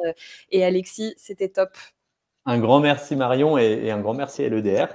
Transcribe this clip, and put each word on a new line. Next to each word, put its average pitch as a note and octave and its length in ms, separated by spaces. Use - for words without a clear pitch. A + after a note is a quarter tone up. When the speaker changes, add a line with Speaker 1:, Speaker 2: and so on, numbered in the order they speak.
Speaker 1:
euh, E3 60
et F#3+ 140
Alexis, F#3 520
c'était F#3+ 320
top. F#3+ 220
Speaker 2:
Un A#2+ 120
grand A#2+ 220
merci D3 360
Marion C3+ 420
et, A2+ 260
et A2+ 60
un G#2 100
grand G#2+ 140
merci C#3 300
à C3 40
l'E A2+ 140
D G2+ 200
R. E3+ 120